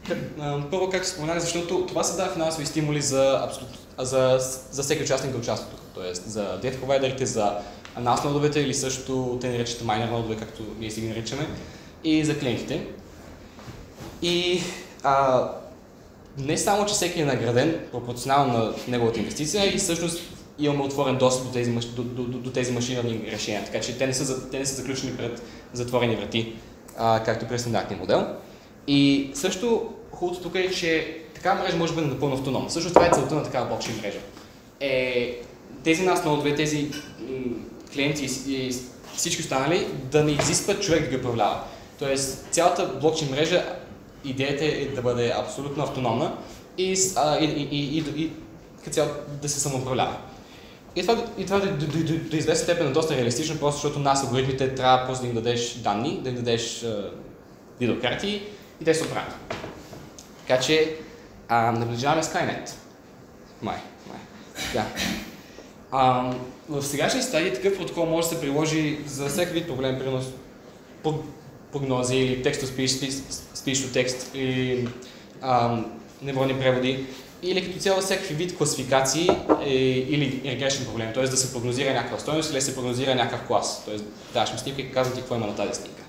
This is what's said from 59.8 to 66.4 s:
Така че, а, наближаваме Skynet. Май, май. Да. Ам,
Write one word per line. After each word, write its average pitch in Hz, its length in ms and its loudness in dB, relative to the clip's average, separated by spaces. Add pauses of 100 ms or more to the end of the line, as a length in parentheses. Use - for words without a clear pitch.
Така 127 160 4
че, 156 320 4 (520)
а, 117 240 4
наближаваме 120 520 0
Skynet. 156 480 -2 (880)
Май, 92 160 -4 (300)
май. - 120 -14 (540)
Да. 110 120 0 (1080)
Ам, 127 480 4 (300)